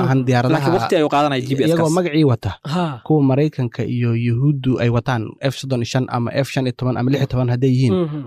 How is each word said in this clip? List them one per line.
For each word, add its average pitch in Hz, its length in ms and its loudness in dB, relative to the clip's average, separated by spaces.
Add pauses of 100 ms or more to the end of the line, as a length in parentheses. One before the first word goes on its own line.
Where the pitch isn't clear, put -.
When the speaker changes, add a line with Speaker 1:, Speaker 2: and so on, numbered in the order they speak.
Speaker 1:
ahan 131 160 2
Speaker 2:
Mhm. 127 80 0
Speaker 1:
diyaaradaha. 127 340 2
Speaker 3:
laakiin 139 160 0
waqti - 200 0
ayuu 151 120 2
qaadanaya 143 320 0
G 123 140 -6
P 131 60 0
S-kaas. 123 100 2
Speaker 1:
Iyagoo 165 200 2
magacii 160 340 2
wata. 123 260 0 (140)
Speaker 2:
Ha. 170 200 -2 (200)
Speaker 1:
Kuwa 156 180 2
Maraykanka 131 600 0
iyo 120 300 -2
Yuhuuddu 127 680 0
ay 120 100 2
wataan 117 320 -2 (160)
F 135 180 -4
soddon 135 240 -4
iyo 117 120 -4
shan 131 160 0
ama 120 260 -2
F 131 160 -2
shan 131 160 -2
iyo 123 100 -2
toban 123 200 -2
ama 123 140 0
lix 139 100 0
iyo 135 60 2
toban 127 220 0
hadday 123 220 2
yihiin. 127 240 4
Speaker 2:
Mhm. 156 320 -2